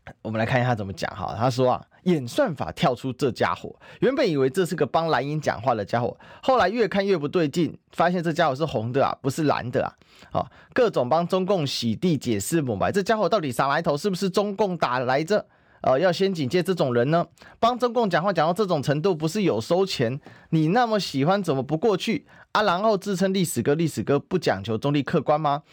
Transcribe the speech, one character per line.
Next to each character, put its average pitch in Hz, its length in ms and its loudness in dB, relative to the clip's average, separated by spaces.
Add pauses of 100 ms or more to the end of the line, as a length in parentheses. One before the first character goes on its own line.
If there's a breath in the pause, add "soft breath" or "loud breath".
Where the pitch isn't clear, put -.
(220)
我 110 80 -8
们 110 80 -2
来 113 80 2
看 127 140 2
一 - 20 2
下 123 60 0
他 123 80 2
怎 101 100 -6
么 98 60 -8
讲 - 240 -6
哈。 - 200 -8
他 120 140 2
说 127 220 2
啊， - 120 -4 (200 soft breath)
演 156 240 2
算 220 260 0
法 92 160 -8
跳 139 240 0
出 131 180 -6
这 127 200 -2
家 90 200 0
伙， - 220 -10 (240 loud breath)
原 240 160 2
本 262 160 2
以 151 60 0
为 135 120 2
这 180 160 0
是 170 120 -4
个 147 100 0
帮 165 220 0
蓝 135 180 2
营 151 140 -4
讲 143 200 -4
话 123 140 0
的 104 100 -2
家 120 160 -2
伙， - 160 -2 (240 loud breath)
后 262 160 2
来 185 120 4
越 220 180 0
看 196 180 0
越 196 140 2
不 143 80 -4
对 160 220 0
劲， 160 280 -2 (140)
发 175 180 2
现 180 140 0
这 165 100 0
家 160 160 2
伙 131 60 0
是 147 100 -4
红 120 280 -2
的 131 120 2
啊， - 160 0
不 139 80 -4
是 160 140 -2
蓝 131 300 0
的 127 120 0
啊。 - 80 -6 (380 loud breath)
哦， - 160 -2 (260 loud breath)
各 240 160 2
种 131 200 0
帮 165 180 2
中 185 180 0
共 175 220 0
洗 113 300 -2
地 180 200 2
解 113 220 0
释 160 240 0
抹 120 140 -2
白， 87 160 0
这 196 100 0
家 220 140 0
伙 202 120 0
到 214 120 0
底 147 100 -4
啥 135 160 0
来 147 160 0
头？ 156 140 0
是 175 120 -4
不 185 60 0
是 190 160 -2
中 202 240 0
共 185 240 0
打 127 220 0
来 131 240 0
着？ 202 200 0 (360 soft breath)
呃， 131 180 2
要 175 140 4
先 190 200 0
警 151 160 -4
戒 180 140 0
这 190 100 -2
种 151 220 0
人 120 160 2
呢？ 170 160 2 (320 loud breath)
帮 240 180 2
中 233 160 -2
共 226 160 2
讲 160 140 0
话 202 100 0
讲 156 140 2
到 175 80 2
这 220 100 0
种 175 160 0
程 147 220 0
度， 196 100 4
不 156 140 -2
是 208 160 -2
有 117 180 2
收 180 240 2
钱？ 131 360 -2 (300 loud breath)
你 156 180 2
那 240 180 4
么 214 140 0
喜 139 240 -2
欢， 196 180 2
怎 160 140 0
么 135 40 0
不 143 160 -2
过 196 200 2
去 - 280 -4 (280 loud breath)
啊？ 208 100 2
然 185 180 2
后 220 160 2
自 196 200 -4
称 190 180 2
历 196 100 2
史 - 160 -2
哥， 143 140 2
历 165 140 2
史 120 120 -6
哥 139 160 2
不 185 220 -2
讲 101 240 -2
求 110 160 -4
中 143 160 0
立 147 80 2
客 151 180 -2
观 151 200 2
吗？ 147 200 0 (120)